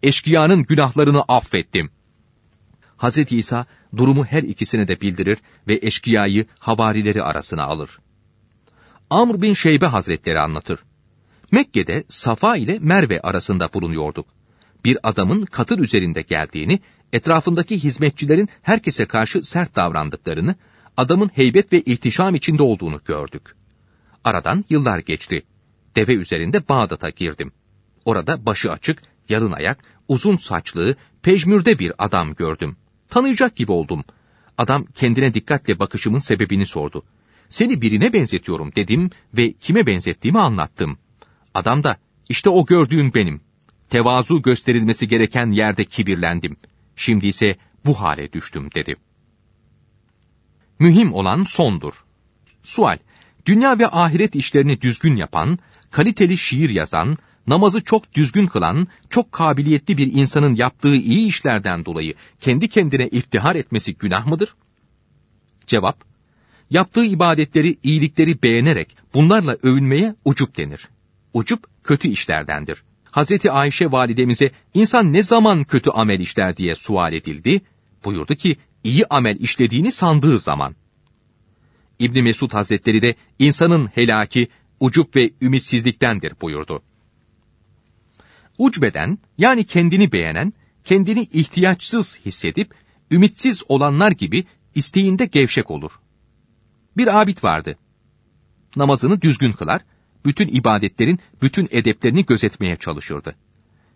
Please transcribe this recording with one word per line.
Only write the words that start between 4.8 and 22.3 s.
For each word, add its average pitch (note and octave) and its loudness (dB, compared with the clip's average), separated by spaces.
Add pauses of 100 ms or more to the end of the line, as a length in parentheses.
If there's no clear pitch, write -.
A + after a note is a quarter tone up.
de F#2 -4
bildirir G2 -2 (300)
ve G#2 0
eşkıyayı G#2+ 0 (120)
havarileri G#2+ 0
arasına D2 -6
alır. D2 -8 (1120)
Amr G#3+ 2
bin G#3 2
Şeybe D#3+ 2
Hazretleri F2 -2
anlatır. D#2 -4 (760)
Mekke'de D#3 0
Safa G3+ -2
ile D#3+ -4
Merve D#3 2
arasında F2 -4
bulunuyorduk. D#2+ -6 (580)
Bir B2+ 2
adamın A2+ 0
katır A3 -4
üzerinde F2+ -2
geldiğini, D#2 -4 (320)
etrafındaki E3 -2
hizmetçilerin D3 0 (140)
herkese E3+ -2
karşı A2+ -2
sert - -4
davrandıklarını, D#2+ -2 (420)
adamın F3 2
heybet C3+ 2
ve F3 6
ihtişam D3 -2